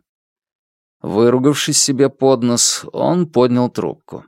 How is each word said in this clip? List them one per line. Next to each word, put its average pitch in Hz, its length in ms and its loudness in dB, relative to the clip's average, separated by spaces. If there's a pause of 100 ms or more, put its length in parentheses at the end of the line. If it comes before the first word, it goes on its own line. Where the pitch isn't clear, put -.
(1000)
Выругавшись 127 760 0
себе 135 320 0
под 131 340 0
нос, - 500 -2
он 160 340 -2
поднял 123 420 2
трубку. - 580 -10